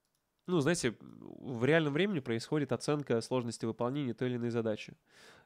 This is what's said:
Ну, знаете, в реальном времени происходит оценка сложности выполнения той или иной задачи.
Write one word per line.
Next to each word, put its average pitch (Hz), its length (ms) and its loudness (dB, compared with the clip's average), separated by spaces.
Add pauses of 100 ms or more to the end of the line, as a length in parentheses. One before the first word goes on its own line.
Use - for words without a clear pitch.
(460)
Ну, 175 140 4
знаете, 131 400 2
в 55 640 -6
реальном 151 300 4
времени 185 260 2
происходит 127 520 -2
оценка 131 480 0
сложности 120 460 -2
выполнения 120 480 -2
той 127 140 -2
или 123 80 -2
иной 120 140 -2
задачи. 113 440 -2 (500)